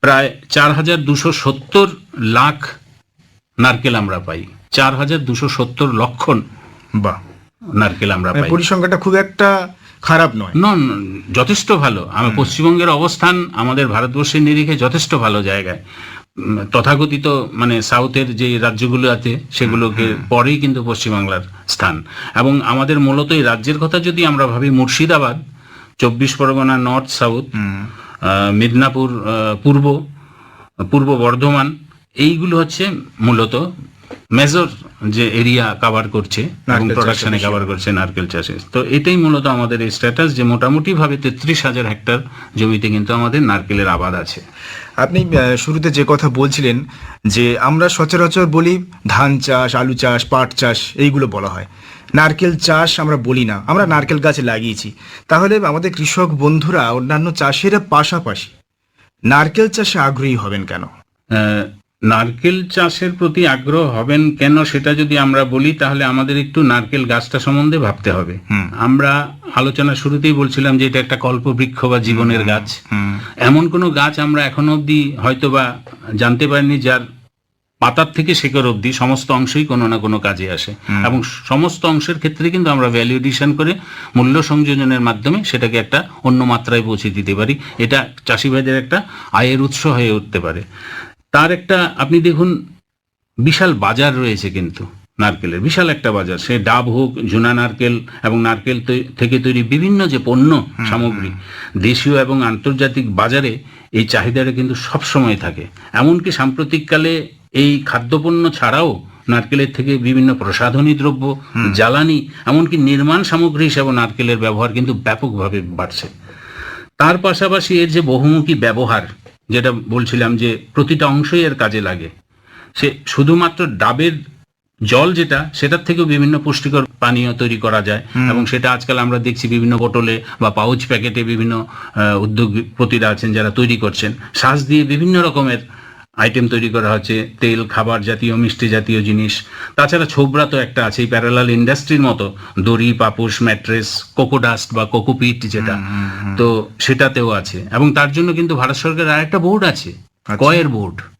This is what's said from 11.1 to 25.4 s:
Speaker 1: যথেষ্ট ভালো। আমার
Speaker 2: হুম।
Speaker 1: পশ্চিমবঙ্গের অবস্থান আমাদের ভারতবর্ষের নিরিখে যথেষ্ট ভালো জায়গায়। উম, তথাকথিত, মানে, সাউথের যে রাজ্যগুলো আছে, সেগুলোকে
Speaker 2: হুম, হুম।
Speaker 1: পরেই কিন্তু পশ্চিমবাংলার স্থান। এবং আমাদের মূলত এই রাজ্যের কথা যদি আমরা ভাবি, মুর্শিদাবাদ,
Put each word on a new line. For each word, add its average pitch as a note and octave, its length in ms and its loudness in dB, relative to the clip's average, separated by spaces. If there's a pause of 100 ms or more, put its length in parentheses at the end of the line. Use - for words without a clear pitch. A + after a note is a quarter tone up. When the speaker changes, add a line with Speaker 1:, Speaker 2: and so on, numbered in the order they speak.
Speaker 1:
যথেষ্ট B2+ 380 2
ভালো। A2+ 400 0
আমার A2+ 180 0
Speaker 2:
হুম। G#2+ 60 -2
Speaker 1:
পশ্চিমবঙ্গের E3+ 520 2
অবস্থান F3 640 0
আমাদের B2+ 360 0
ভারতবর্ষের B2+ 540 0
নিরিখে D3+ 340 2
যথেষ্ট C#3 380 0
ভালো A2 280 0
জায়গায়। F#2+ 420 -4 (540)
উম, G#2 200 -2 (140)
তথাকথিত, C#3+ 540 2 (260)
মানে, A#2 300 0
সাউথের B2 540 0
যে B2 220 0
রাজ্যগুলো A#2+ 520 0
আছে, A#2+ 300 -2 (100)
সেগুলোকে A2+ 520 0
Speaker 2:
হুম, A2 120 0
হুম। G2 140 -10
Speaker 1:
পরেই B2+ 320 2
কিন্তু C3 240 -2
পশ্চিমবাংলার G2+ 560 -2 (280)
স্থান। D#2+ 360 -2 (300)
এবং C3+ 280 2
আমাদের C3+ 380 0
মূলত C#3+ 320 2
এই D#3 100 2
রাজ্যের A#2+ 360 0
কথা D#3+ 200 0
যদি E3+ 280 0
আমরা C#3 200 2
ভাবি, B2 240 0
মুর্শিদাবাদ, C#3 720 2 (560)